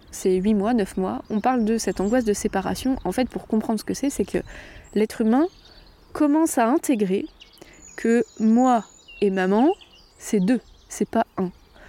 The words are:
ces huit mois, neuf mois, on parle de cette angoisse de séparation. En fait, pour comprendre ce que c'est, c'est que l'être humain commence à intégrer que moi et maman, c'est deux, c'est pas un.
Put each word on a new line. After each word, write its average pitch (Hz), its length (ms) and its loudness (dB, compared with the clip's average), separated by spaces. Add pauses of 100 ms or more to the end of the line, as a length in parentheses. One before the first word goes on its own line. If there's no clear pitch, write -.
(100)
ces 185 260 0
huit 196 180 2
mois, 208 200 0
neuf 214 220 -2
mois, 202 340 -4
on 214 100 -2
parle 247 240 0
de 220 140 0
cette 196 220 -4
angoisse 226 240 0
de 214 80 0
séparation. 196 720 -2
En 185 80 -4
fait, 254 160 -2
pour - 180 -8
comprendre 220 340 -2
ce - 40 -16
que 190 100 -4
c'est, 277 160 -4
c'est 220 140 -2
que 180 140 -4 (560)
l'être 214 260 -2
humain 247 260 4 (640)
commence 311 460 2
à 226 100 4
intégrer 226 580 0 (720)
que 233 280 2 (140)
moi 226 460 4 (360)
et 202 100 2
maman, 190 400 2 (480)
c'est - 220 -2
deux, 214 200 2 (280)
c'est - 200 -4
pas 226 160 0 (120)
un. 185 140 -4 (380)